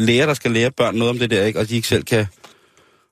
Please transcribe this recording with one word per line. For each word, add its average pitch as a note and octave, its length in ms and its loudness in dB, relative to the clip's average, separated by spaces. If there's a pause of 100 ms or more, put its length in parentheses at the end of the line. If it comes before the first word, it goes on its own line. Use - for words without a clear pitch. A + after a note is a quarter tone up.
lærer, A#2+ 200 4
der D3+ 80 0
skal A#2+ 180 -2
lære A#2 200 0
børn A2 240 -2
noget A#2 140 0
om B2 100 -4
det A#2+ 100 -2
der, G#2 160 2
ikke, G#2+ 140 -2
og G#2+ 100 -2
de A#2+ 60 -2
ikke A2+ 120 -2
selv F#2 160 0
kan A2 220 0 (880)